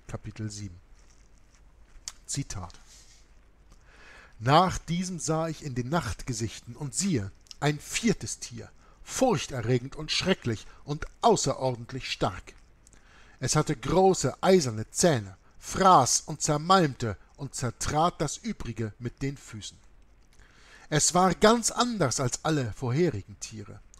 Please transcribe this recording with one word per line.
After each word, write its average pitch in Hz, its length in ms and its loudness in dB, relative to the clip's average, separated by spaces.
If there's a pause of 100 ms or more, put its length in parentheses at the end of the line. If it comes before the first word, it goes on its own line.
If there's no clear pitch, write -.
Kapitel 110 420 -8
sieben. 101 260 -12 (1500)
Zitat. - 540 -10 (1600)
Nach 156 400 4
diesem 180 400 -4
sah 160 300 -2
ich 151 140 -10
in 135 120 -8
den 123 140 -4
Nachtgesichten 117 840 -4
und 147 200 -10
siehe, 131 360 0 (280)
ein 147 200 0
viertes - 600 -2
Tier, 110 320 -16 (320)
furchterregend 127 920 -2
und 156 160 -10
schrecklich 143 540 -2 (180)
und 147 220 -8 (160)
außerordentlich 131 880 0
stark. - 460 -4 (840)
Es 127 160 -2
hatte 151 200 2
große 165 680 2
eiserne 135 480 2
Zähne, 110 480 0 (220)
fraß 180 600 6
und 156 200 -10
zermalmte 151 760 2 (200)
und 143 160 -10
zertrat 151 680 -2
das 156 180 -4
Übrige 117 600 -8
mit 120 240 -10
den 139 160 -6
Füßen. - 400 -16 (1120)
Es 151 240 2
war 180 220 6
ganz 226 340 6
anders 214 500 0
als - 240 -2
alle 139 300 0
vorherigen 123 640 -2
Tiere 104 400 -14 (200)